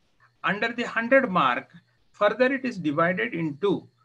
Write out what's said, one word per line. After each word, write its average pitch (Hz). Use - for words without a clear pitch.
Under 208
the 233
hundred 233
mark, 131
further 220
it 262
is 214
divided 156
into 165